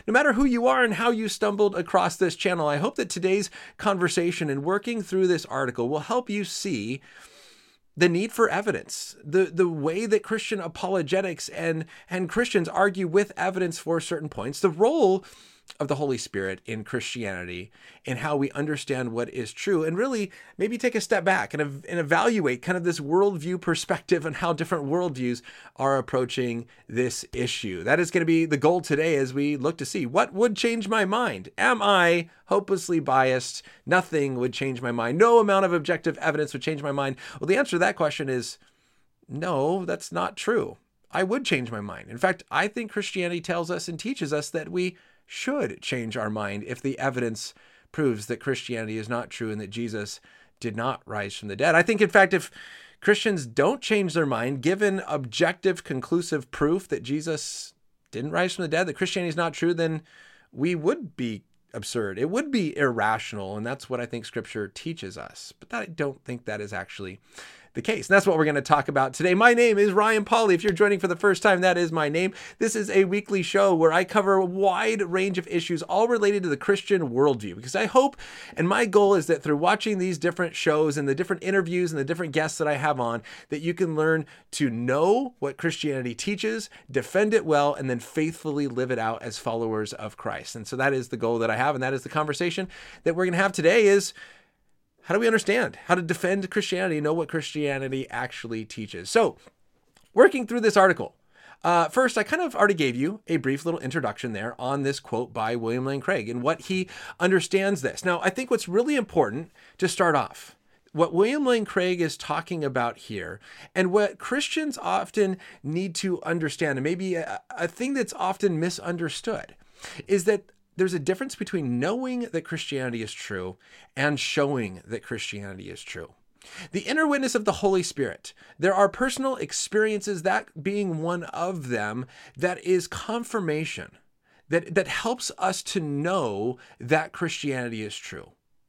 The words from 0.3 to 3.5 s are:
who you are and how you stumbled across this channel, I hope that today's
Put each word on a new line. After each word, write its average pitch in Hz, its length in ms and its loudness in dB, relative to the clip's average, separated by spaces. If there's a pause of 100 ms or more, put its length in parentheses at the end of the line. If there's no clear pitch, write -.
who 233 100 4
you 240 240 4
are 262 160 4
and 220 120 2
how 233 160 2
you 220 180 -2
stumbled 208 460 2
across 180 420 0
this 170 180 0
channel, 175 320 0
I 147 100 2
hope 196 200 -2
that 202 120 -2
today's 190 400 0 (280)